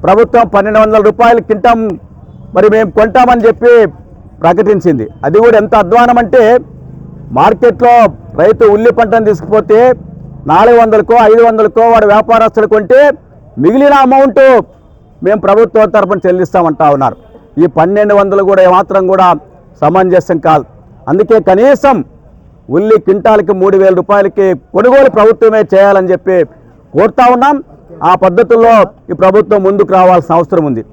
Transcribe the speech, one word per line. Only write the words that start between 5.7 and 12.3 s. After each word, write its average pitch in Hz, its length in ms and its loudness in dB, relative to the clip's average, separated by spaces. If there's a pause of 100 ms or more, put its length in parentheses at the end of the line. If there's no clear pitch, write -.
అధ్వానం 240 400 0
అంటే, 233 200 0 (920)
మార్కెట్లో 233 560 0 (480)
రైతు 214 220 0 (120)
ఉల్లి 226 220 0
పంటను 226 320 -2
తీసుకుపోతే 214 500 -2 (720)
నాలుగు 226 300 2
వందలకో, 220 340 0 (140)
ఐదు 226 180 4
వందలకో 220 360 -2 (100)
వాడు 214 200 2
వ్యాపారస్తులు 220 600 0